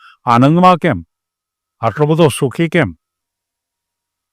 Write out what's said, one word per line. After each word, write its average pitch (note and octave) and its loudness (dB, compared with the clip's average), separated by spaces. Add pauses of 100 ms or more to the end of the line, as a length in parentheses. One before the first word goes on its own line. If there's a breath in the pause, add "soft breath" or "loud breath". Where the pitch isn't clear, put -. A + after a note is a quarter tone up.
(240 soft breath)
આનંદમાં D#3 2
કેમ? A#2 -6 (760)
આટલો A#2 -2
બધો D#3 2
સુખી D3 -4
કેમ? C3 -4 (1400)